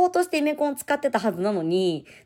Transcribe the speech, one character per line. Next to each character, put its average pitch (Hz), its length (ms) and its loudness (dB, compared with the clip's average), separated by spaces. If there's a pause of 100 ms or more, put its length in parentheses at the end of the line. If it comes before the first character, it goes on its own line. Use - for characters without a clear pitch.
法 359 60 4
と 359 140 2
し 359 60 -4
て 320 80 0
イ 302 40 2
メ 294 140 0
コ 294 140 0
ン 277 60 -4
使 - 160 -8
っ 294 80 2
て 285 120 0
た 214 80 0
は 208 120 0
ず 170 100 -6
な 208 100 0
の 180 120 -2
に、 170 420 0 (200)